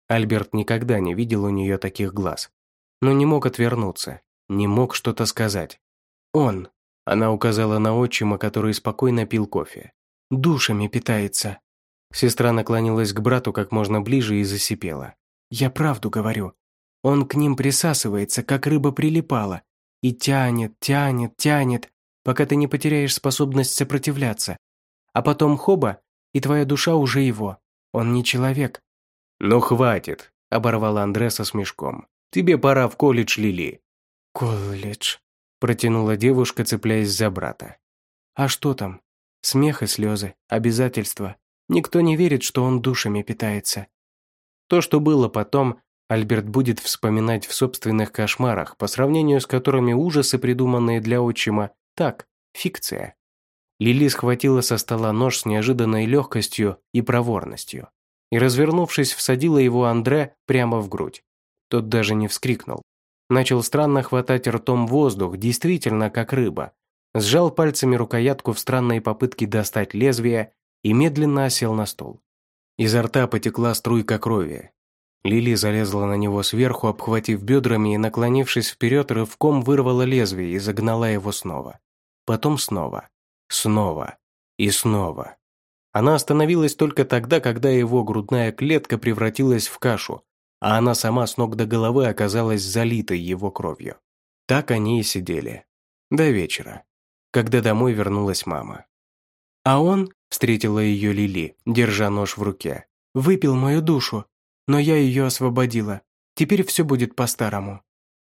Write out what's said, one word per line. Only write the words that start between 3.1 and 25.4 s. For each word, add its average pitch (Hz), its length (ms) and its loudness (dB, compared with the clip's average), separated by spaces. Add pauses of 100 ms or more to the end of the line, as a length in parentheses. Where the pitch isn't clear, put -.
не 139 140 4
мог 147 220 2
отвернуться, 117 720 -4 (260)
не 101 200 0
мог 123 260 0
что-то 113 320 -2
сказать. 101 560 -4 (500)
«Он», 107 380 0 (360)
она 110 260 2
указала 107 480 0
на 110 160 2
отчима, 117 420 0
который 107 360 -2
спокойно 117 520 0
пил 107 220 -2
кофе, - 460 -8 (360)
«душами 131 580 0
питается». 104 720 -4 (540)
Сестра 120 380 2
наклонилась 113 640 0
к 107 60 -6
брату 123 320 0
как 104 200 -4
можно 107 280 0
ближе 107 380 0
и 104 60 2
засипела. 95 720 -6 (340)
«Я 131 220 0
правду 135 400 -2
говорю. 107 420 -4 (480)
Он 139 260 2
к - 60 -6
ним 147 220 2
присасывается, 127 880 -2
как 135 240 -2
рыба 147 240 2
прилипала. 135 720 -2 (380)
И 127 120 0
тянет, 123 640 -2
тянет, 139 560 0
тянет, 139 560 0 (320)
пока 131 220 0
ты 143 100 0
не 147 120 2
потеряешь 143 480 0
способность 135 580 0
сопротивляться. 135 840 -2 (560)
А 123 100 0
потом 147 340 2